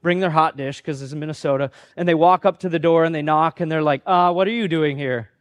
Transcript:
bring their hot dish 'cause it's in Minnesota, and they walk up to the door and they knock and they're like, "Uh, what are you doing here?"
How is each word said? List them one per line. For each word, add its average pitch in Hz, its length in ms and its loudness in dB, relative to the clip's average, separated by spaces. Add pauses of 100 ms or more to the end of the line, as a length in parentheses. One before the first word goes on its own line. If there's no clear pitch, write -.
bring 175 200 0
their 185 100 0
hot 160 260 2
dish 139 240 -8
'cause 139 220 -8
it's 135 100 -14
in 151 60 -10
Minnesota, 143 520 -4 (280)
and 175 100 -2
they 165 60 4
walk 175 320 4
up 185 140 0
to 185 100 -4
the 165 80 -2
door 165 260 4
and 165 100 0
they 151 60 -4
knock 156 400 0
and 160 100 -4
they're 160 120 -2
like, 147 240 0
"Uh, 180 260 4
what 185 160 0
are 220 40 -4
you 233 160 -2
doing 156 280 0
here?" 127 340 -6 (100)